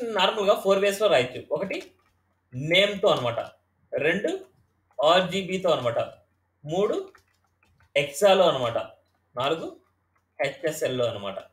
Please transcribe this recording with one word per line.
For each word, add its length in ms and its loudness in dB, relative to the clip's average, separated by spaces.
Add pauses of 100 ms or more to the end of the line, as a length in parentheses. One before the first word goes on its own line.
(120)
నార్మల్‌గా 460 2
ఫోర్ 220 2
వేస్‌లో 280 2
రాయొచ్చు. 340 2 (100)
ఒకటి 260 -4 (760)
నేమ్‌తో 560 0
అనమాట, 300 0 (540)
రెండు 360 -2 (680)
ఆర్జీబీతో 720 2
అనమాట, 280 0 (640)
మూడు 320 -2 (1000)
హెక్సాలో 500 4
అనమాట, 320 0 (580)
నాలుగు 320 -2 (720)
హెచ్ఎస్ఎల్లో 680 -4
అనమాట. 320 -6 (160)